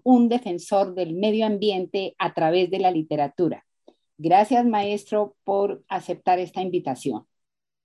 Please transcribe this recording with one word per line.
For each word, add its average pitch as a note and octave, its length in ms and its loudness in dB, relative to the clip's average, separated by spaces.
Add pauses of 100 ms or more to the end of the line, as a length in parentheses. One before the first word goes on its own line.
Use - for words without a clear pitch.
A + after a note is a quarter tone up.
un A#3+ 240 6
defensor G3 680 -2
del F3 180 -4
medio G#3+ 320 0
ambiente G3 720 -2
a E3+ 160 -4
través E3+ 380 2
de F#3+ 80 -2
la F#3+ 100 2
literatura. D#3 760 -2 (520)
Gracias, G#3+ 480 4
maestro, G#3 800 -2
por G3 460 -2
aceptar F3+ 500 -2
esta F#3 220 -6
invitación. C#3+ 640 -4 (580)